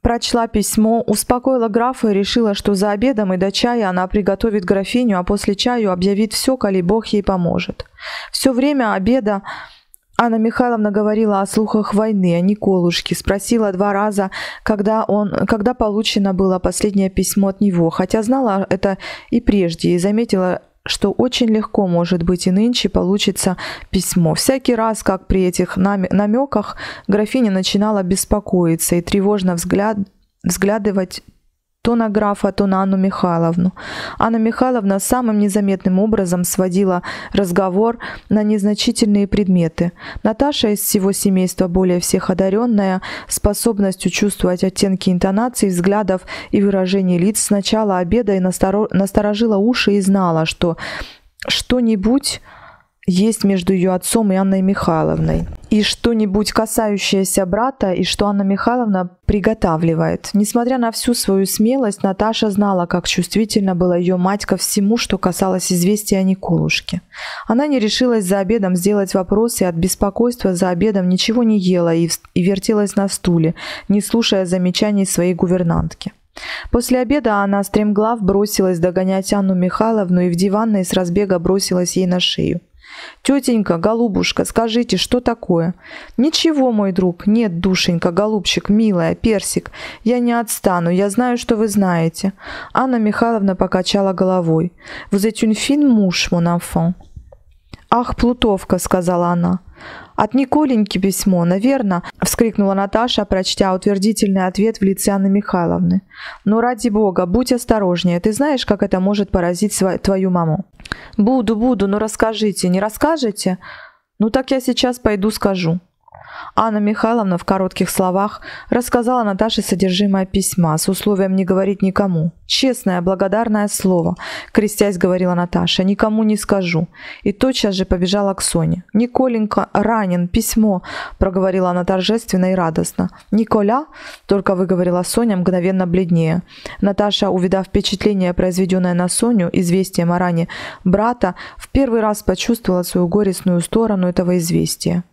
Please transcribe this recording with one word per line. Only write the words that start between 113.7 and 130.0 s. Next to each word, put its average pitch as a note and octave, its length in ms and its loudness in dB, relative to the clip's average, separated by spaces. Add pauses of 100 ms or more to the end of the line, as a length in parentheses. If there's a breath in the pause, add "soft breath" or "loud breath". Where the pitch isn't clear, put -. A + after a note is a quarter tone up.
«Ну G#3+ 120 2
так C4 200 -2
я C4+ 80 2
сейчас B3 400 0
пойду G#3 320 0
скажу». F#3 480 -2 (760 loud breath)
Анна G#3+ 240 0
Михайловна G#3+ 580 0
в - 80 -8
коротких F#3+ 440 -2
словах F#3+ 520 -2 (280 loud breath)
рассказала A#3+ 540 0
Наташе G#3+ 380 0
содержимое F#3+ 640 0
письма F3+ 520 0
с - 120 -2
условием F#3+ 460 0
не F#3+ 100 2
говорить F#3+ 360 0
никому. F#3 500 0 (140)
«Честное, G3+ 560 0
благодарное G3+ 640 0
слово», — F3+ 480 0 (380 loud breath)
крестясь, G3+ 440 0
говорила F3+ 360 0
Наташа, F3 500 0
«никому G#3+ 400 0
не G#3+ 140 0
скажу». F3 500 -2 (360 loud breath)
И G3+ 100 0
тотчас A#3+ 420 0
же F#3+ 100 -2
побежала F#3+ 480 0
к F#3+ 80 -8
Соне. E3 420 -2 (100)
«Николенька A3+ 800 0
ранен, G#3 540 0